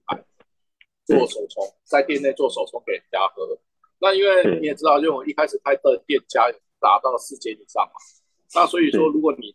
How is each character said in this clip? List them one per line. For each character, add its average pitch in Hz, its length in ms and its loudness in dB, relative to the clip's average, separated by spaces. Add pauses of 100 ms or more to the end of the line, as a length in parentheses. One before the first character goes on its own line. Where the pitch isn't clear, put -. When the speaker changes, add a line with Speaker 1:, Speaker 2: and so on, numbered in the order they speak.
Speaker 1:
牌， - 180 -10 (840)
Speaker 2:
对。 143 100 4
Speaker 1:
做 127 100 2
手 - 120 -10 (100)
冲， 98 140 -8 (200)
在 139 200 0
店 143 180 -4
内 139 120 0
做 139 160 -2
手 117 180 -6
冲 120 180 -12
给 104 80 -6
人 87 80 -8 (100)
家 95 180 0
喝。 - 280 -10 (420)
那 196 140 2
因 196 100 2
为 180 360 2
你 151 80 -4
也 147 80 -4
知 156 100 -6
道， 143 140 6
Speaker 2:
对。 160 80 0
Speaker 1:
因 156 40 2
为 135 60 -2
我 135 80 -10
一 147 80 -8
开 151 120 0
始 139 180 -6
开 139 120 0
的 131 320 2
店 143 200 0
家 120 220 2
有 - 60 -10 (240)
达 104 240 4
到 127 140 0
四 - 200 -10
间 110 160 -10
以 107 140 -18
上 104 200 -2
嘛， - 60 -20 (600)
那 175 100 4
所 175 160 0
以 147 100 2
说， 156 180 2
Speaker 2:
对。 147 40 -6
Speaker 1:
如 156 60 0
果 151 180 0
你 104 180 -18